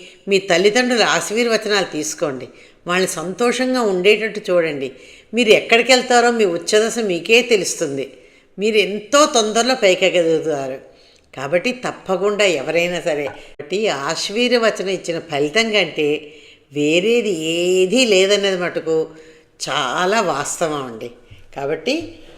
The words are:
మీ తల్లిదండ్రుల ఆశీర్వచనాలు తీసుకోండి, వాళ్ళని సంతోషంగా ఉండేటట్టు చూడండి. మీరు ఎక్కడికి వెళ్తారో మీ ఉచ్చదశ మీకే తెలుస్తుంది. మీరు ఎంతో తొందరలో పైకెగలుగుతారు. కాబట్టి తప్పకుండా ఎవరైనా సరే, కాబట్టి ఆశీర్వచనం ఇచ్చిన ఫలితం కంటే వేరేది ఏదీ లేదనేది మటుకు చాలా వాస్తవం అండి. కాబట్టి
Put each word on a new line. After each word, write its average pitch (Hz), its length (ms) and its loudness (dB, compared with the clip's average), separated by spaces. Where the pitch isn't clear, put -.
మీ 196 100 4
తల్లిదండ్రుల 208 640 2
ఆశీర్వచనాలు 208 920 0
తీసుకోండి, 143 540 -6
వాళ్ళని 185 240 0
సంతోషంగా 240 720 -2
ఉండేటట్టు 208 680 0
చూడండి. 151 400 0
మీరు 220 160 2
ఎక్కడికి 226 420 4
వెళ్తారో 240 400 4
మీ 226 140 0
ఉచ్చదశ 214 540 0
మీకే 220 420 2
తెలుస్తుంది. 165 720 -2
మీరు 214 180 0
ఎంతో 208 480 2
తొందరలో 233 500 0
పైకెగలుగుతారు. 160 1200 0
కాబట్టి 170 360 -2
తప్పకుండా 202 760 -2
ఎవరైనా 170 560 -2
సరే, 147 240 -2
కాబట్టి - 600 -6
ఆశీర్వచనం 202 1000 0
ఇచ్చిన 175 320 -4
ఫలితం 156 520 0
కంటే 156 640 -2
వేరేది 180 560 2
ఏదీ 180 760 2
లేదనేది 196 520 4
మటుకు 160 500 -2
చాలా 151 520 0
వాస్తవం 147 720 -4
అండి. 113 200 -12
కాబట్టి 160 640 -6